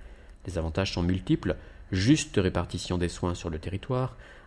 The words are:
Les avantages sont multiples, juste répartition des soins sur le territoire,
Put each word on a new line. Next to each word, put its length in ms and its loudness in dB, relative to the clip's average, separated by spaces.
Les 100 -6
avantages 380 0
sont 80 2
multiples, 540 2
juste 440 4
répartition 600 2
des 140 2
soins 240 0
sur 160 -6
le 80 -4
territoire, 580 -2